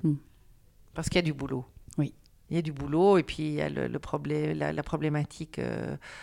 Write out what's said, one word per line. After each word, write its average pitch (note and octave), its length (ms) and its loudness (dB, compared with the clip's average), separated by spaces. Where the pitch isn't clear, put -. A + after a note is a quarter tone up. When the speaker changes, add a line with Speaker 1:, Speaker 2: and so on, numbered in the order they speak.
Speaker 1:
Hmm. D3+ 140 6
Speaker 2:
Parce D#3+ 160 -4
qu'il - 80 0
y F3+ 40 8
a - 20 -2
du D#3 100 0
boulot. C3+ 320 -4
Speaker 1:
Oui. D3 160 0
Speaker 2:
Il D3+ 60 0
y - 20 4
a E3+ 40 2
du D#3 100 -4
boulot, E3 440 4
et E3 60 6
puis - 220 -4
il D3+ 80 -2
y D3 80 0
a D3+ 80 2
le, C#3 180 -2
le - 140 -4
problème, D3+ 580 -2
la, D3 140 0
la D#3 100 -2
problématique, D3+ 800 -2
euh, A#2+ 360 -4